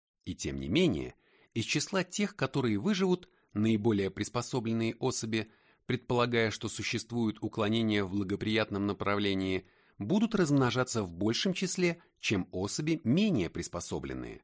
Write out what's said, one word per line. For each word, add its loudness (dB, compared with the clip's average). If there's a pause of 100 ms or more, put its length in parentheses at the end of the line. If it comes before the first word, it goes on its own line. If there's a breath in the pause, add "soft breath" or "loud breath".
(240)
И -6
тем -6
не -6
менее, 0 (400 soft breath)
из -2
числа 0
тех, -4
которые 0
выживут, 0 (240 soft breath)
наиболее 2
приспособленные -2
особи, -2 (360 soft breath)
предполагая, 0
что -6
существуют -2
уклонения 0
в -6
благоприятном 0
направлении, 0 (320 soft breath)
будут 2
размножаться 2
в -8
большем 0
числе, 0 (180 soft breath)
чем 0
особи 0
менее 2
приспособленные. -4